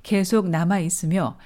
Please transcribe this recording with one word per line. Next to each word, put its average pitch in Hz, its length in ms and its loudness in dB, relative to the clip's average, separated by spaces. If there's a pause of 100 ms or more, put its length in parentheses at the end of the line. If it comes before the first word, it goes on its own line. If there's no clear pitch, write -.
계속 196 460 0
남아있으며 170 960 0